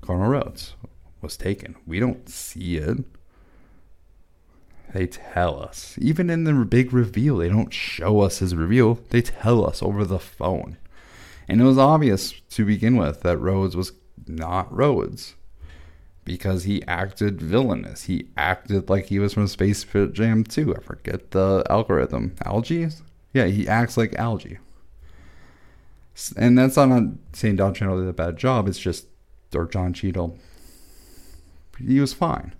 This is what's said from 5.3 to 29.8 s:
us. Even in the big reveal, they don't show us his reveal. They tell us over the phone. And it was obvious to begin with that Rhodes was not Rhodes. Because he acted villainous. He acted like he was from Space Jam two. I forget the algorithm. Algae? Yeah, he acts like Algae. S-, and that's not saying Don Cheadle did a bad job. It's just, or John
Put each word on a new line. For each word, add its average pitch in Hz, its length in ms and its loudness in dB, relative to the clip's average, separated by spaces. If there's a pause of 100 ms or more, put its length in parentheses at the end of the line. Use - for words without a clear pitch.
us. - 380 -16
Even 165 300 0
in 165 140 0
the 156 100 2
big 127 400 2
reveal, 120 420 2
they 87 140 0
don't 107 240 2
show 104 460 0
us 98 180 2
his 90 160 -2
reveal. 110 460 4 (100)
They 120 100 4
tell 117 460 2
us - 160 -4
over 101 240 -2
the 90 120 -2
phone. - 600 -6 (680)
And 110 140 4
it 123 40 8
was 131 120 8
obvious 135 560 4 (180)
to - 140 0
begin 107 320 4
with 78 240 0
that 87 160 0
Rhodes 95 400 0
was 92 160 -4 (340)
not 85 480 -6
Rhodes. - 600 -2 (880)
Because 92 400 -4
he 101 220 -2
acted 98 540 -4
villainous. 82 640 -2
He - 320 -4
acted 92 540 -2
like 95 160 2
he 98 120 -2
was 101 140 0
from 104 140 0
Space 98 380 0 (280)
Jam 110 320 2
two. 135 320 -2
I - 40 -12
forget - 500 -10
the 95 400 2
algorithm. 73 640 0 (100)
Algae? 160 440 -2 (440)
Yeah, 127 140 4
he 202 200 0
acts 113 300 0
like 113 180 0
Algae. - 440 -6 (1600)
S-, - 220 -12
and 120 220 6
that's 131 180 4
not 131 260 6 (300)
saying 104 240 0
Don 95 160 2
Cheadle 95 260 -2
did 92 100 -2
a 92 40 -6
bad 82 240 -4
job. 120 320 0
It's 92 100 -4
just, - 280 -6 (480)
or 85 120 0
John 90 280 -2